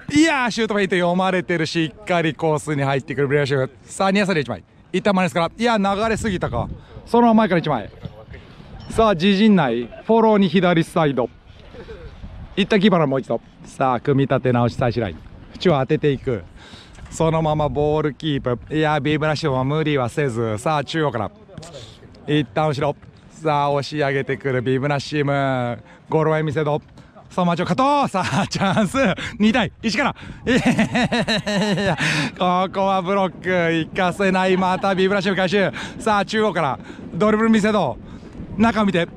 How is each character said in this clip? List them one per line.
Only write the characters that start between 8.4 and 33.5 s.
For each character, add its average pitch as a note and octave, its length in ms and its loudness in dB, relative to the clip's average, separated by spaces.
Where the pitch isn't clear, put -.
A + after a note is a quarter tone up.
さ A3 200 4
あ、 G3+ 40 4
自 F#3+ 220 4
陣 G#3 200 6
内。 A#2+ 340 0
フ A3 120 4
ォ A3+ 40 4
ロ A3 140 6
ー - 20 6
に G3 120 4
左 F3 340 4
サ E3 220 0
イ C#3 80 0
ド。 A#2+ 160 0
一 G3 100 0
旦 G#3+ 140 4
キ G#3 80 6
ー - 20 6
パ F3+ 60 6
ー - 20 4
の D3 80 4
も C3+ 80 0
う C3 60 0
一 - 80 -8
度。 A#2 100 -2
さ C3 300 0
あ、 A2+ 80 0
組 C#3 180 2
み C#3 40 4
立 C3 180 2
て B2+ 100 2
直 A#2+ 160 4
し、 - 80 -4
最 A#2+ 160 0
終 A#2+ 100 -2
ラ G2 80 -2
イ D#2+ 40 -8
ン。 D#2+ 40 -12
中 F#3 120 2
央 D3 100 4
当 C3 60 0
て D#3 120 2
て D3 140 0
い B2+ 80 -2
く。 G#2+ 240 -4
そ D#3+ 220 0
の D#3+ 100 0
ま D#3 140 0
ま D3 140 0
ボ D3 280 0
ー D#3 40 0
ル D3+ 120 -2
キ D3 240 -4
ー A#2 40 -6
プ。 B2 340 -4
い D#3 60 0
や、 D3+ 180 2
ビ D3+ 180 0
ブ D3 80 -2
ラ D#3 100 0
シ D#3 120 -4
オ C3+ 60 0
も C3 100 0
無 D3+ 200 -2
理 D3 140 0
は A#2+ 120 -2
せ D3 180 -2
ず。 A2+ 300 -2
さ D#3 200 -2
あ、 C#3+ 60 -2
中 D#3+ 220 -4
央 C#3 60 0
か A#2+ 60 -2
ら。 G2 140 -4
一 D3+ 180 0
旦 D#3 220 -2
後 C#3+ 140 -2
ろ。 D3 140 -2
さ D3 340 -2
あ、 C#3+ 80 0
押 C#3+ 100 0
し D3+ 160 -8
上 C#3 140 0
げ C3+ 140 -2
て C3+ 100 -4
く C3+ 160 -4
る B2+ 100 -2
ビ C3 160 0
ブ C#3 120 -2
ナ C#3+ 80 0
ッ - 20 -6
シ D3 240 -4
ム。 C3+ 580 -2
ゴ D#3 120 2
ー - 40 2
ル D#3 60 2
前 D#3 120 0
見 D#3 80 -2
せ D#3 140 -2
ど。 D3 160 0
そ - 120 -2
の F3 40 2
ま E3+ 100 2
ま - 100 -2
カ F3 80 -2
ッ - 20 -2
ト。 C#4 340 2
さ F#3 160 -2
あ、 - 220 0
チ - 120 -6
ャ G3+ 240 2
ン F3+ 40 2
ス。 A#3+ 100 -6
二 G#3+ 140 4
対 A3 180 0
一 G#3+ 160 -2
か C#4+ 60 0
ら。 G3+ 120 -2
い G#3 1400 0
や、 E3+ 120 0
こ F3+ 360 0
こ F#3+ 120 0
は F#3+ 160 0
ブ F#3 140 -2
ロ F#3+ 120 2
ッ E3 40 -8
ク。 - 180 -8
行 E3 460 0